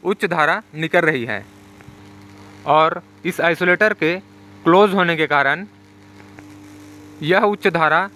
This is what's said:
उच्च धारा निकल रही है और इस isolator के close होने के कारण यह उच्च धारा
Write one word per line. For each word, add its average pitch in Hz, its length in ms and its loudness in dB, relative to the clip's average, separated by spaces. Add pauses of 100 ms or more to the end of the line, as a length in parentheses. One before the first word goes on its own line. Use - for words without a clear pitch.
उच्च 196 240 -4
धारा 170 360 0 (120)
निकल 160 280 0
रही 156 220 -2
है 104 200 -8 (1200)
और 160 360 0 (220)
इस 180 180 -6
isolator 180 520 0
के 165 220 -2 (480)
close 185 300 4
होने 175 220 0
के 156 120 -2
कारण 147 380 0 (1600)
यह 180 220 2
उच्च 208 240 0
धारा 165 480 0